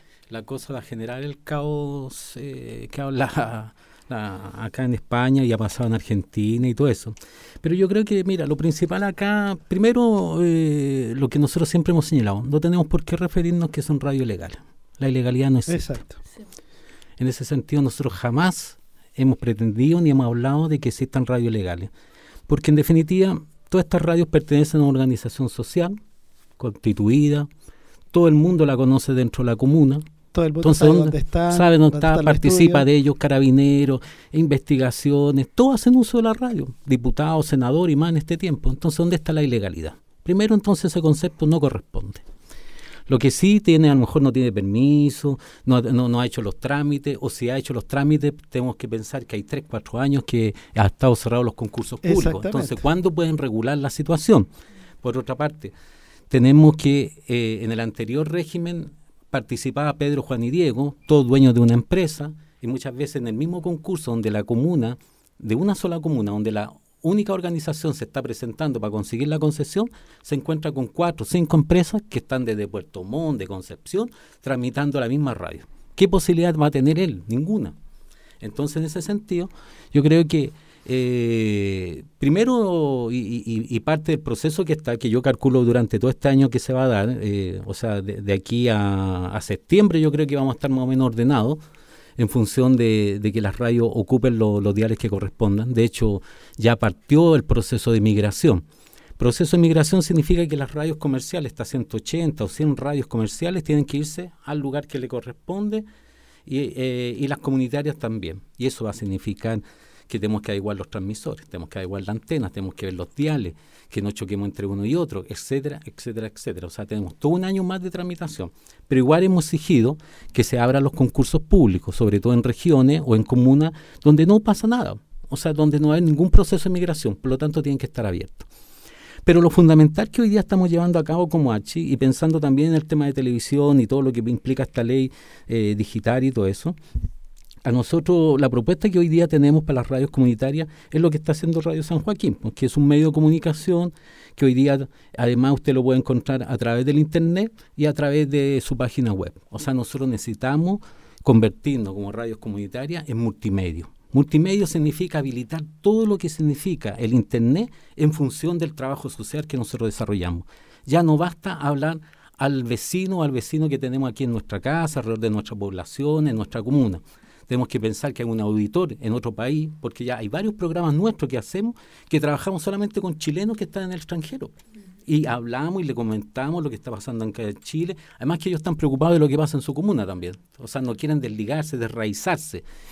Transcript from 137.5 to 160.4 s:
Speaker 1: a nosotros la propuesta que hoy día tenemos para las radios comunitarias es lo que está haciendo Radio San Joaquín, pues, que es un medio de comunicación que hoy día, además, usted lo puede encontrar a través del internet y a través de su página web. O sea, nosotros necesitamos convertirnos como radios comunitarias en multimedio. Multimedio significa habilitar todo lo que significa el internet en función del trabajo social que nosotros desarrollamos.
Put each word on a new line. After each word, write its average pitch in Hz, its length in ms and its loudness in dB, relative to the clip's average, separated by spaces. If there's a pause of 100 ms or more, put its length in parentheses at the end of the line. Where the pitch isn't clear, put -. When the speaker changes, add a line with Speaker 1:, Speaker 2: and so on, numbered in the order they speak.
Speaker 1:
a 123 100 -2
nosotros 160 680 2
la 135 80 4
propuesta 123 400 0
que 180 100 0
hoy 170 120 4
día 165 180 4
tenemos 151 340 6
para 143 200 -2
las - 60 -8
radios 135 220 -2
comunitarias 131 560 2 (240)
es - 80 -2
lo 165 120 4
que 151 80 0
está 156 140 -2
haciendo 160 280 -2
Radio 160 220 -2
San 156 180 -2
Joaquín, 202 340 -2
pues, - 200 -8
que - 100 -4
es 123 140 -2
un 143 100 6
medio 151 200 4
de 151 40 0
comunicación 160 800 2 (420)
que 143 120 2
hoy 127 80 6
día, 139 340 2 (300)
además, 123 340 2
usted 135 220 0
lo 131 80 2
puede 131 160 2
encontrar 127 500 -2
a 123 80 -4
través 120 300 -2
del 147 120 2
internet 165 540 0 (240)
y 147 80 -2
a 147 80 2
través 147 380 0
de 139 340 0
su 123 140 -4
página 120 340 -2
web. 92 220 -6 (160)
O 110 80 -12
sea, 135 160 -4
nosotros 127 340 -4
necesitamos 135 720 -2 (420)
convertirnos 110 680 2
como 101 200 -8
radios 110 260 -10
comunitarias 123 680 -10
en 113 120 -6
multimedio. 98 720 -4 (220)
Multimedio 165 540 2
significa 156 520 -2
habilitar 131 440 -8 (200)
todo 220 240 2
lo 202 100 0
que 175 140 -6
significa 151 680 -2
el 117 140 -2
internet 127 580 0 (240)
en 151 200 2
función 156 420 -4
del 156 180 -6
trabajo 135 360 -8
social 151 360 -10
que 135 120 -6
nosotros 113 300 -4
desarrollamos. 87 580 -6 (400)